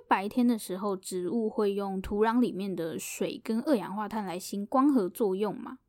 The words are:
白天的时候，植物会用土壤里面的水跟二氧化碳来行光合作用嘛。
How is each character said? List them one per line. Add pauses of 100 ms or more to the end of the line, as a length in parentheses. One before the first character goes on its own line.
白
天
的
时
候，
植
物
会
用
土
壤
里
面
的
水
跟
二
氧
化
碳
来
行
光
合
作
用
嘛。 (100)